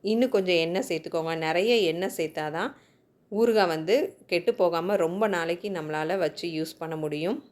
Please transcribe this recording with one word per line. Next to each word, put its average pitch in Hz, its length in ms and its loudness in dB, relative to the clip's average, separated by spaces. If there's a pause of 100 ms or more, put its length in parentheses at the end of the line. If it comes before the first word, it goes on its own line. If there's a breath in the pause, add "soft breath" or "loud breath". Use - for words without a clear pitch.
இன்னும் 226 300 2
கொஞ்சம் 185 300 4
எண்ணெய் 175 240 0
சேர்த்துக்கோங்க. 165 500 -2
நிறைய 170 340 2 (180)
எண்ணெய் 175 280 -4
சேர்த்தாதான் 156 520 -4 (640 soft breath)
ஊறுகாய் 214 400 4
வந்து 160 240 0 (320)
கெட்டு 175 320 0
போகாம 175 360 2
ரொம்ப 180 320 0
நாளைக்கு 175 400 -2 (100)
நம்மளால 156 400 -4
வச்சு 156 300 -2
யூஸ் 156 340 -4
பண்ண 160 140 -6
முடியும். 156 420 -4 (140)